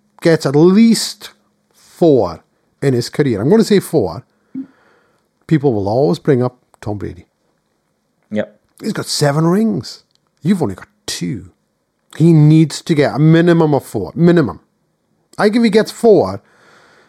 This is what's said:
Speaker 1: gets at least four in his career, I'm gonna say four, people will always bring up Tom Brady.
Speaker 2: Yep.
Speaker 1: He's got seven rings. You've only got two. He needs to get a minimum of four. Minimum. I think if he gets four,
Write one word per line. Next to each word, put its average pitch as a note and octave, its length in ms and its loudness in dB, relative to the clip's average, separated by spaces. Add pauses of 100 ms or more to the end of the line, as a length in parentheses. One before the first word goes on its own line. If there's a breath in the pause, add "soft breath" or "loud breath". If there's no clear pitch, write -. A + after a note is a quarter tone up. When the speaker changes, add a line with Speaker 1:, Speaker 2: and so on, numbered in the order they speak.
(220)
Speaker 1:
gets D#3+ 240 2
at C3+ 80 -4
least F#3+ 760 2 (420)
four A2+ 720 -2 (360)
in C3+ 140 -2
his A#2+ 140 -4
career, B2 320 -2
I'm B2 100 -2
gonna A3 140 4
say G3 160 0
four, G#2 440 -6 (1200 loud breath)
people C#3+ 260 0
will G2 140 -4
always C#3+ 300 0
bring B2+ 240 0
up - 160 -6 (220)
Tom G#2 180 -8
Brady. F2 280 -14 (1040)
Speaker 2:
Yep. - 260 -8 (240)
Speaker 1:
He's G#3+ 100 -8
got C#3+ 140 -8
seven D3 400 -2
rings. G3 560 -4 (400)
You've F3+ 200 -2
only G2+ 120 -4
got - 140 -20 (180)
two. G#2 460 -10 (640)
He E3 160 4
needs D#3 500 2
to E3 140 -4
get B2+ 180 0
a A#2+ 60 -4
minimum E3 520 2
of C3 120 -2
four. F#2 320 -10
Minimum. E3 420 0 (800)
I F3+ 60 -2
think G#3 120 0
if A#3 60 2
he A3+ 80 2
gets G#3 220 0
four, B2+ 500 0 (680 soft breath)